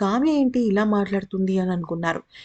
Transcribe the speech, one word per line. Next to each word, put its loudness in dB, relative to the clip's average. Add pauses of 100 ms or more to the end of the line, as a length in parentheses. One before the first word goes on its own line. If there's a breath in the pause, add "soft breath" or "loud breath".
"కావ్య 2
ఏంటి 2
ఇలా 2
మాట్లాడుతుంది?" 0
అని 0
అనుకున్నారు. -4 (220 loud breath)